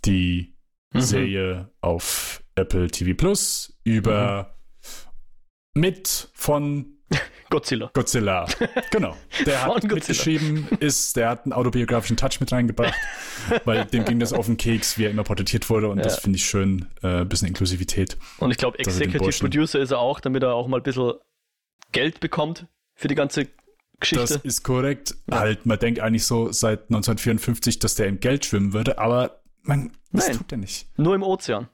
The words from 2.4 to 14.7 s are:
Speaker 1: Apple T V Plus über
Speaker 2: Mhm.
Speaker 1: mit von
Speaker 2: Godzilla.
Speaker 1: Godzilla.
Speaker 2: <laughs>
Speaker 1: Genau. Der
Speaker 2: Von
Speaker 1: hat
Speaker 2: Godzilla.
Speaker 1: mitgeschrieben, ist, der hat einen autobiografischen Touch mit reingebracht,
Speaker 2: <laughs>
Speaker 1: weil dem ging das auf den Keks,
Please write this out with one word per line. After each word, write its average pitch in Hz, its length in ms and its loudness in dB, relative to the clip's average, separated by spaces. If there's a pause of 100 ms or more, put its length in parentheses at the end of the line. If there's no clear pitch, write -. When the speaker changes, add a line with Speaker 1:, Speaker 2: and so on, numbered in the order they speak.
Speaker 1:
Apple 92 340 2
T - 160 -4
V 90 100 2
Plus - 680 0
über 104 720 0 (1200)
Speaker 2:
Mhm. 147 60 4
Speaker 1:
mit - 520 -2
von 143 640 -2 (540)
Speaker 2:
Godzilla. - 440 -2
Speaker 1:
Godzilla. 98 520 0 (240)
Speaker 2:
<laughs> - 220 -4
Speaker 1:
Genau. 123 240 0 (300)
Der 143 140 2
Speaker 2:
Von 131 160 0
Speaker 1:
hat 240 60 0
Speaker 2:
Godzilla. 214 140 0
Speaker 1:
mitgeschrieben, 151 720 0 (120)
ist, - 360 0
der 117 140 2
hat 120 160 -4
einen - 80 -2
autobiografischen 117 640 2
Touch - 220 0
mit 135 120 0
reingebracht, 117 420 2 (360)
Speaker 2:
<laughs> - 360 -2
Speaker 1:
weil 117 200 2
dem 113 200 2
ging 117 140 2
das 117 140 2
auf 117 120 0
den 113 120 2
Keks, 113 420 0